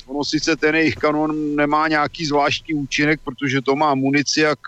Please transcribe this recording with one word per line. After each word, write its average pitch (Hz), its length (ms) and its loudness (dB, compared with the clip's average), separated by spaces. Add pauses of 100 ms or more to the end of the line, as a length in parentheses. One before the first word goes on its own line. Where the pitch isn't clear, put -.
Ono 139 200 -6
sice 156 300 -2
ten 156 200 2
jejich 160 200 2
kanón 151 600 -2
nemá 151 320 2
nějaký 156 380 -2
zvláštní 147 480 0
účinek, 147 500 0
protože 135 380 -4
to 135 140 2
má 147 200 2
munici 135 460 0
jak 151 260 2